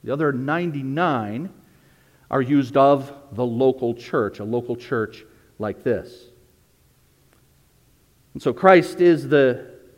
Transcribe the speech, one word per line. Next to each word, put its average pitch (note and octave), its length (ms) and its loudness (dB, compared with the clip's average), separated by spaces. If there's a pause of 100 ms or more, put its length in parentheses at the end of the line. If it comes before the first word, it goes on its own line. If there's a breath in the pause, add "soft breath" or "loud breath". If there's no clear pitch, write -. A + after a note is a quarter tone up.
The A#2 100 -6
other D3 200 0
ninety-nine C#3 1160 -4 (800 soft breath)
are C3+ 120 0
used C3+ 340 0
of C#3 360 4 (200)
the A#2 120 -4
local B2 500 0
church, A2+ 460 -4
a G#2 40 -8
local A#2+ 320 -4
church - 480 -6 (340 soft breath)
like G#2 260 -8
this. - 400 -4 (2000)
And - 100 -16
so B2+ 120 -2
Christ F#3 480 4
is D#3 260 4
the C3+ 420 2 (280)